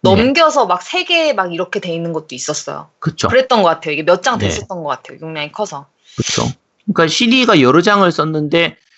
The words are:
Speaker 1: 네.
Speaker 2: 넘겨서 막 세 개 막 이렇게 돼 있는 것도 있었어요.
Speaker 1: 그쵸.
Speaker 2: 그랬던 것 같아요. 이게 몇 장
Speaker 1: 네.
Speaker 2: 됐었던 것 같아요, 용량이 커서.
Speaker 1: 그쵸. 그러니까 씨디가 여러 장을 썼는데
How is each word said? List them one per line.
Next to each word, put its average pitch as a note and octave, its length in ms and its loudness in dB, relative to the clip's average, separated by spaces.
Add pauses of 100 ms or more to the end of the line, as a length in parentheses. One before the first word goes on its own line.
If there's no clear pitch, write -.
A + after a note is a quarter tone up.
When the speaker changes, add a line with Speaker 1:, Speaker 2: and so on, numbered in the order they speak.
Speaker 1:
네. F#3+ 80 4
Speaker 2:
넘겨서 C4+ 560 4
막 F3+ 160 -2
세 F4+ 220 -4
개 D#4+ 280 2
막 F#3 220 -2
이렇게 F3 240 -4
돼 E3+ 160 -8
있는 E3+ 180 -4
것도 D#3 220 -8
있었어요. D3 640 -10
Speaker 1:
그쵸. - 300 -4
Speaker 2:
그랬던 B3+ 340 2
것 F3 60 4
같아요. D#3+ 260 -2
이게 D3+ 80 -4
몇 F3+ 200 2
장 B3 160 -2
Speaker 1:
네. - 100 -2
Speaker 2:
됐었던 - 340 -8
것 D3+ 60 -8
같아요, C3 340 -10
용량이 D#3 300 -10
커서. D#3 340 -10 (300)
Speaker 1:
그쵸. - 260 -4 (420)
그러니까 E3 220 0
씨디가 A#3 540 4
여러 C3 200 6
장을 G3 300 4
썼는데 D#3 680 -2 (220)